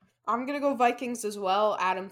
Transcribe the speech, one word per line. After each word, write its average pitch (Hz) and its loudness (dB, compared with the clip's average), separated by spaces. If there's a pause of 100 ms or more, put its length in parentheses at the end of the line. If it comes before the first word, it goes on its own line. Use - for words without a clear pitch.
(260)
I'm 240 -2
gonna 285 -4
go 277 2
Vikings 247 0
as 208 -6
well. 202 2
Adam 185 -2